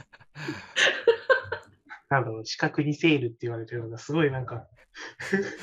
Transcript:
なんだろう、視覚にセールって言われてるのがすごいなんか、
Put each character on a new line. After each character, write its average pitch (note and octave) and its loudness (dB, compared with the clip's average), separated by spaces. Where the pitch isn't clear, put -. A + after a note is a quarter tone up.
な C#3 4
ん A#2+ 2
だ A2 -4
ろ A2 -6
う、 A2 -14
視 - -8
覚 D3 0
に D3 0
セ D#3 4
ー C3 2
ル B2 0
っ - -4
て A#2 -10
言 A#2 -4
わ A#2 -6
れ A2+ -8
て - -12
る A#2+ -6
の A2+ -8
が A2+ -10
す - -10
ご D#3 2
い C3+ 2
な C3 -2
ん B2 -6
か、 A2+ -10